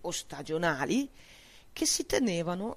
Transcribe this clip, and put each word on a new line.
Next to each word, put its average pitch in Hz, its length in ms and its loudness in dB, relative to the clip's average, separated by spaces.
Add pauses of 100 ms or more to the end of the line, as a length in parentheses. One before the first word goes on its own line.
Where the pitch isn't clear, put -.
o 170 100 -4
stagionali 160 1000 0 (640)
che - 140 0
si - 200 0
tenevano 180 720 0